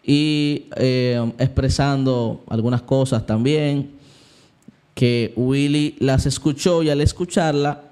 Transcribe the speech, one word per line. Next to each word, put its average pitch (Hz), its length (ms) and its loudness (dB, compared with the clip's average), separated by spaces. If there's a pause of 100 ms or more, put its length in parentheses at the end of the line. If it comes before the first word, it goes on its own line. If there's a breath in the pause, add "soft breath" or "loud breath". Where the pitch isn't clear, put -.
y, 147 600 0 (120)
eh, 123 600 0
expresando 131 1080 0
algunas 120 340 0
cosas 131 420 0
también 143 680 0 (1000 loud breath)
que 120 420 0
Willy 143 640 0
las 135 260 2
escuchó 160 560 0
y 156 80 0
al 143 100 0
escucharla 147 920 0